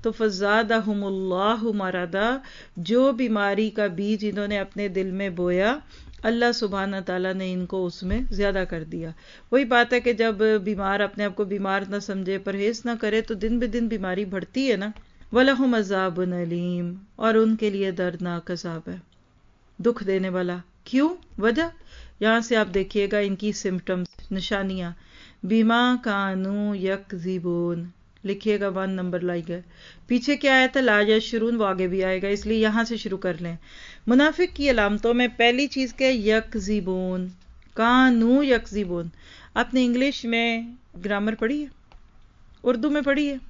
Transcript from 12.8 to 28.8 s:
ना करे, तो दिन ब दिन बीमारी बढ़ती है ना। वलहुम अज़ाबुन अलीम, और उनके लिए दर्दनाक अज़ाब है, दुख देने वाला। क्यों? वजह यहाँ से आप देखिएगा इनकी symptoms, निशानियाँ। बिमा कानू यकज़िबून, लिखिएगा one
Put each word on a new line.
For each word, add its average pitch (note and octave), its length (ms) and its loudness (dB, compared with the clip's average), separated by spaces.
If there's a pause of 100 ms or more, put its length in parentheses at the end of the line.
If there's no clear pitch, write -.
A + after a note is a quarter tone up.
ना A#3 120 -2
करे, A3 240 0
तो A3 160 -6
दिन A3+ 220 0
ब B3 80 0
दिन A#3 200 -2
बीमारी F#3+ 400 -2
बढ़ती G3 400 -2
है A3 100 2
ना। G#3 160 -6 (400)
वलहुम B3+ 440 4
अज़ाबुन F#3 560 -2
अलीम, F3 640 -4 (240)
और A3 180 4
उनके A3 320 4
लिए G3 240 -2
दर्दनाक F3 580 -4
अज़ाब E3 380 -8
है, F3+ 120 -12 (800)
दुख A#3 260 0
देने F#3+ 260 0
वाला। F3+ 300 -4 (260)
क्यों? C#4 220 2 (300)
वजह A#3+ 320 0 (500)
यहाँ A3+ 200 4
से A#3 140 0
आप G#3 140 2
देखिएगा G3 520 0
इनकी G3+ 320 -2
symptoms, F#3 540 -4 (240)
निशानियाँ। F#3+ 640 -4 (500)
बिमा A3+ 580 4
कानू G3 720 -2
यकज़िबून, F3 1160 -4 (320)
लिखिएगा G3+ 460 -2
one F#3+ 220 -4